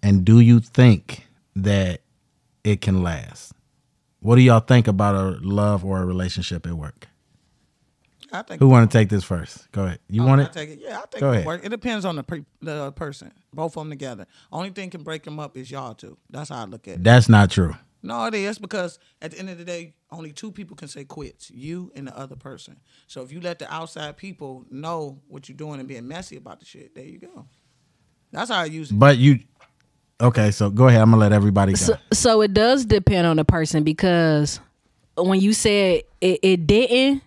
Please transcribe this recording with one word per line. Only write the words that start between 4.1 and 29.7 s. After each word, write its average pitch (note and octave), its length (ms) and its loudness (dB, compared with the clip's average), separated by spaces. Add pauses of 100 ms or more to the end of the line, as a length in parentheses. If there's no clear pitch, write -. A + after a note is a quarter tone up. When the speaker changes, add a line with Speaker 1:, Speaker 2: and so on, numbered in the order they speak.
Speaker 1:
What A#2 160 2
do B2+ 60 8
y'all A#2+ 180 8
think A#2+ 280 4
about G2+ 280 0
a F#2+ 260 -4
love G2+ 420 -2
or F#2+ 180 -4
a F2+ 40 -4
relationship F2+ 640 -6
at E2+ 60 -8
work? D2+ 340 -14 (1300)
Speaker 2:
I F#3+ 100 -12
think D#3+ 180 -4
Speaker 1:
Who C3+ 80 6
wanna A#2+ 180 8
take G#2+ 220 2
this G2+ 160 -4
first? - 480 -12
Go G2+ 120 -6
ahead. F2 220 -8
You G#2+ 160 -4
Speaker 2:
Oh, B2+ 40 2
Speaker 1:
want C#3 140 4
Speaker 2:
I C3+ 40 0
Speaker 1:
it? - 80 -16
Speaker 2:
take D3+ 160 -12
it. D#3 120 -20
Yeah, - 180 -14
I - 20 -14
think - 180 -16
Speaker 1:
Go C#3 120 -2
Speaker 2:
it A#2+ 40 0
Speaker 1:
ahead. F2 100 -2
Speaker 2:
work. F3 200 -8
It G3+ 40 -10
depends A3 360 -8
on F3 100 -6
the C#3 80 -12
pre-, D#3 220 -14 (160)
the D3 320 -12
person. - 400 -16 (200)
Both D#3 220 -10
of D#3+ 80 -14
'em D#3 60 -14
together. C3 360 -14 (280)
Only F3+ 160 -12
thing F#3 200 -16
can E3+ 140 -18
break D#3+ 240 -14
'em D3+ 120 -16
up D3 180 -16
is B2+ 120 -20
y'all C3 260 -16
two. - 220 -20 (120)
That's C#3 200 -16
how C3 120 -14
I G#2+ 40 -12
look G2 220 -20
at F#2 80 -16
it. F2 80 -10
Speaker 1:
That's A#2 240 6
not G#2 240 4
true. E2 240 -2 (280)
Speaker 2:
No, - 220 -8
it A3+ 80 -6
is, G#3 240 -8
because F#3 420 -10 (220)
at D#3+ 100 -16
the E3 80 -20
end F#3+ 100 -14
of F3 80 -18
the E3+ 80 -20
day, E3+ 280 -14 (180)
only D#3+ 200 -18
two G#3+ 200 -16
people F#3 260 -20
can D#3 100 -20
say C#3 160 -20
quits, - 480 -20
you D#3+ 420 -14
and C#3 140 -16
the - 100 -20
other C3+ 200 -18
person. - 400 -20 (280)
So - 160 -20
if B2+ 120 -20
you F3 80 -18
let F3 180 -12
the - 120 -16
outside D#3 460 -14
people C3+ 540 -18
know D3 560 -12
what C#3 220 -20
you're C3+ 80 -20
doing D3+ 220 -14
and C3 80 -16
being A#2+ 200 -16
messy D#3+ 300 -16
about - 240 -20
the - 40 -20
shit, - 300 -20
there - 100 -20
you F3 140 -20
go. F4+ 260 -20 (880)
That's A3+ 180 -12
how G#3 120 -4
I E3 40 -4
use D#3 260 -12
it. G2+ 60 -2
Speaker 1:
But C3+ 200 6
you, C3 220 4 (840)